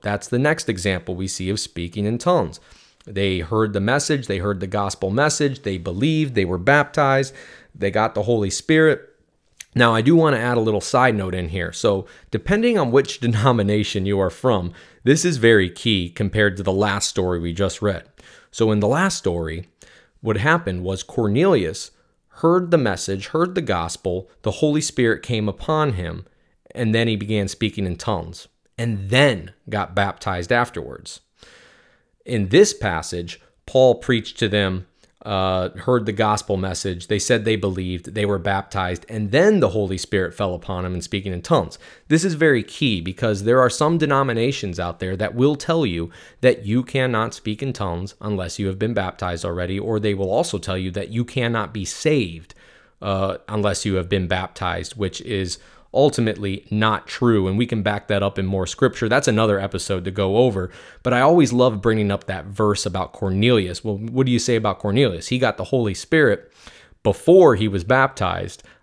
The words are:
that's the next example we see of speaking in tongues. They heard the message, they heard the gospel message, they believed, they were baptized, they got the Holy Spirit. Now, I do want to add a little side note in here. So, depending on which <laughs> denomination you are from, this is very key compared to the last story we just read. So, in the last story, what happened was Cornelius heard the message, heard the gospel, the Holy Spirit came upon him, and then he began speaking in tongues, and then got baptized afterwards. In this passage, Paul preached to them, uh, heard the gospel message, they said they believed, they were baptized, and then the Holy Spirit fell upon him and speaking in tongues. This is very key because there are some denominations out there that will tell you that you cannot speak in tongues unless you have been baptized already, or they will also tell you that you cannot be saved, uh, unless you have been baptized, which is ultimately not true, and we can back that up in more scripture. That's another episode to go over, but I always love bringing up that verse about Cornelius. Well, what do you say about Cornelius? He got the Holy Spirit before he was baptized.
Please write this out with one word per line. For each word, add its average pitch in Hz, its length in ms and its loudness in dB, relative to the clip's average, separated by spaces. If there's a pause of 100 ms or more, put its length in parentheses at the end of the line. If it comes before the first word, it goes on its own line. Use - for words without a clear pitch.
that's 104 240 -4
the 123 120 0
next 151 300 0
example 92 460 -2
we 95 120 -6
see 92 220 -6
of 107 100 -2
speaking 87 460 -6
in 113 120 -2
tongues. 135 420 0 (460)
They 98 340 -2
heard 107 340 0
the 101 60 -2
message, 135 480 0
they 98 100 -2
heard 98 220 -2
the 95 80 -6
gospel 98 420 -4
message, 143 540 0
they 95 140 -4
believed, 127 580 -2
they 98 100 2
were 87 140 -2
baptized, 135 760 2 (400)
they 98 180 -2
got 107 220 0
the 104 100 -2
Holy 104 280 0
Spirit. 156 500 2 (760)
Now, 120 180 6
I 113 80 2
do 143 140 6
want 160 200 4
to 113 60 -2
add 120 160 0
a 113 40 2
little 107 200 0
side 127 340 2
note 95 200 -4
in 87 140 -4
here. 85 220 -4
So, 98 340 0 (260)
depending 220 460 0
on 131 140 0
which 135 280 2
<laughs> 120 80 -2
denomination 104 800 2
you 98 140 0
are 92 120 0
from, 95 420 -2 (300)
this 156 220 4
is 160 120 0
very 110 320 6
key 92 400 -2
compared 101 480 0
to 98 60 -8
the 92 80 0
last 98 360 0
story 90 320 -2
we 85 140 -4
just 92 280 -2
read. 98 260 -4 (440)
So, 110 200 2
in 107 80 2
the 104 80 2
last 175 300 2
story, 85 520 -6 (520)
what 110 160 -2
happened 123 460 0
was 95 200 -6
Cornelius 113 880 0 (380)
heard 175 420 0
the 170 60 6
message, 98 500 -2
heard 180 280 -2
the 180 60 -2
gospel, 90 680 -4 (120)
the 107 100 -2
Holy 147 300 0
Spirit - 420 0
came 107 240 -2
upon 151 460 -2
him, 87 320 -8 (480)
and 110 200 -2
then 117 140 2
he 110 80 0
began 101 320 -2
speaking 104 380 -4
in 87 100 -4
tongues, 87 520 -6 (300)
and 104 320 -4
then 117 440 2 (160)
got 92 260 -6
baptized 95 560 -2
afterwards. 87 680 -4 (1040)
In 104 240 -2
this 185 240 6
passage, 85 640 -6 (260)
Paul 131 300 6
preached - 440 -2
to 113 80 0
them, 95 400 -2 (380)
uh, 95 440 -2
heard 120 360 0
the 110 80 -2
gospel 104 420 0
message, 92 520 -4
they 104 120 0
said 113 240 0
they 110 140 0
believed, 92 560 -4
they 104 120 -2
were 101 140 0
baptized, 95 720 -4
and 107 220 -4
then 190 280 4
the 107 100 4
Holy 95 280 -2
Spirit 92 360 -2
fell 95 200 -4
upon 92 320 -6
him 90 80 -4
and 87 100 -6
speaking 98 300 -6
in 87 80 -8
tongues. 107 360 0 (300)
This 156 160 2
is 180 120 0
very 147 280 4
key 110 380 -2
because 98 420 -2
there 120 160 4
are 123 100 6
some 160 280 0
denominations 135 840 0
out 87 200 -6
there 92 180 -6
that 104 180 -4
will 143 200 4
tell 165 300 -2
you 85 240 -4 (300)
that 123 260 2
you 117 180 0
cannot 123 500 -2
speak - 280 -8
in 135 120 -6
tongues 90 480 -6
unless 98 380 -6
you 98 80 -2
have 95 120 -4
been 113 140 -2
baptized 90 500 -4
already, 90 340 -4
or 107 220 -2
they 104 140 0
will 95 180 -2
also 127 260 -2
tell 92 200 -6
you 92 140 -4
that 92 180 -8
you 117 160 -4
cannot 117 480 -4
be 101 100 -6
saved, 95 720 -2 (480)
uh, 98 360 -2 (120)
unless 104 360 -2
you 98 100 0
have 87 120 -2
been 92 200 0
baptized, 90 680 -4
which 98 260 -6
is 95 360 -6 (340)
ultimately 110 760 0
not 107 380 0
true, 110 400 2
and 95 100 0
we 117 80 2
can 113 160 -4
back 101 260 -2
that 101 140 0
up 98 160 -2
in 95 80 -2
more 95 220 -2
scripture. - 420 0
That's 123 180 2
another 107 320 2
episode 95 460 -4
to 95 60 -4
go 98 260 0
over, 98 320 2 (320)
but 120 120 0
I 123 80 2
always 147 300 6
love 123 300 2
bringing 107 300 2
up 101 140 -4
that 90 200 -8
verse 101 400 0
about 92 260 -4
Cornelius. 98 720 0
Well, 104 140 -4
what 120 300 -2
do 123 40 2
you 120 60 4
say 120 180 2
about 107 220 0
Cornelius? 101 520 0
He 127 100 0
got 120 180 0
the 95 60 -8
Holy 113 320 0
Spirit 143 580 0 (480)
before 165 540 6
he 107 120 0
was 98 160 -2
baptized. 95 800 0 (220)